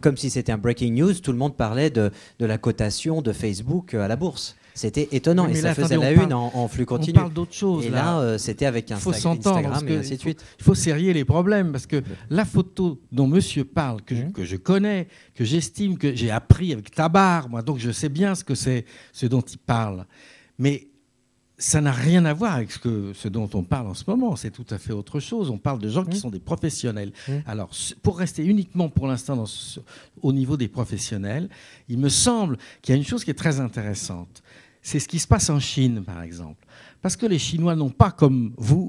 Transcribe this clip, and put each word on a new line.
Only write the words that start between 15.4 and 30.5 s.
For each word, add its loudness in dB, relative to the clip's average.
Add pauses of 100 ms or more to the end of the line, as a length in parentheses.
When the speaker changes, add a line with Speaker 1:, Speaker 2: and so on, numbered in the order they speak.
Speaker 2:
j'estime, -2
que 0
j'ai 0
appris 4
avec -8
Tabar, 4
moi, -4
donc -4
je -2
sais -2
bien 0
ce -6
que -4
c'est, -2 (280)
ce -4
dont 2
il -6
parle. -2 (540)
Mais 0 (680)
ça 0
n'a 2
rien 4
à 2
voir -2
avec -4
ce -12
que, -4
ce -8
dont -4
on 0
parle -2
en -8
ce -12
moment. 0
C'est -8
tout -14
à -6
fait -8
autre -6
chose. -4
On -4
parle -2
de -4
gens 0
qui -4
Speaker 1:
Mhm. -6
Speaker 2:
sont -8
des -8
professionnels. -4 (140)
Speaker 1:
Mhm. -4
Speaker 2:
Alors, -6
s-, -8
pour 0
rester -2
uniquement 0
pour 0
l'instant -2
dans -2
ce, -14 (420)
au 2
niveau 0